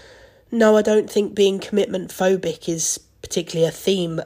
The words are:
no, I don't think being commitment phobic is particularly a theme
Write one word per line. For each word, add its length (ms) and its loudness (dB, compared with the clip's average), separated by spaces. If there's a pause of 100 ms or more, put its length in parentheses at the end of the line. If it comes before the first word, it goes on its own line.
(500)
no, 280 6
I 40 6
don't 280 2
think 240 -2
being 240 2
commitment 520 -4
phobic 600 -2
is 280 -4 (220)
particularly 480 -2
a 20 -4
theme 560 -2